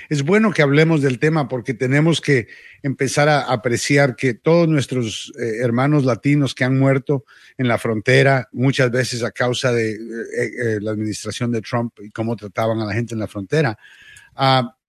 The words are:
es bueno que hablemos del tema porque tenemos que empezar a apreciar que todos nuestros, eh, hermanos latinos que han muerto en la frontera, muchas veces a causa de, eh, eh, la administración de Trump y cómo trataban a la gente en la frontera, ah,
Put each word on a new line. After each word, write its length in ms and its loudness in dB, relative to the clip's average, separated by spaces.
es 140 0
bueno 280 4
que 80 0
hablemos 400 4
del 180 0
tema 300 0
porque 240 -6
tenemos 480 2
que 280 0
empezar 480 0
a 100 2
apreciar 760 0
que 200 -2
todos 340 2
nuestros, 720 -2
eh, 220 -4
hermanos 420 2
latinos 500 0
que 100 -2
han 140 2
muerto 460 2
en 120 -2
la 100 0
frontera, 720 2
muchas 380 0
veces 340 -4
a 60 -6
causa 420 -2
de, 200 0
eh, 40 -8
eh, 840 -4
la 80 -4
administración 600 -4
de 120 -2
Trump 400 -4
y 80 -16
cómo 260 -4
trataban 440 -4
a 40 -4
la 80 -4
gente 220 -4
en 60 -4
la 60 -4
frontera, 520 -2
ah, 400 2